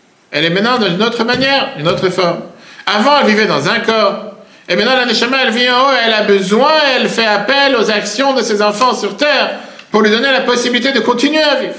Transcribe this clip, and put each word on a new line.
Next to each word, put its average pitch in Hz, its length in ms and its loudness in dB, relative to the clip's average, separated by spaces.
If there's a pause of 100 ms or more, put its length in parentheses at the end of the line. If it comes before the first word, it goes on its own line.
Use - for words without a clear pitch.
(320)
Elle 151 140 -2
est 165 40 0
maintenant 214 280 0
dans 208 100 0
une 175 160 0
autre 233 220 -2
manière, 254 520 0
une 151 120 -2
autre 180 200 0
forme. 180 340 -2 (420)
Avant, 233 340 2
elle 220 80 2
vivait 214 200 2
dans 147 200 0
un 220 120 0
corps. 220 580 -2 (320)
Et 180 80 0
maintenant, 240 180 0
la 254 100 0
Neshama, 247 400 -2
elle 226 80 0
vit 247 160 0
en 254 200 2
haut, 269 40 2 (120)
elle 226 80 0
a 214 100 0
besoin, 202 480 2 (240)
elle 226 140 0
fait 226 160 0
appel 254 500 2
aux 208 160 0
actions 262 420 -2
de 262 80 0
ses 214 200 0
enfants 208 320 0
sur 202 240 -6
terre 269 420 0 (320)
pour 214 100 2
lui 214 80 4
donner 247 220 0
la 247 100 2
possibilité 247 520 0
de 233 80 2
continuer 285 420 0
à 285 120 2
vivre. 196 240 -4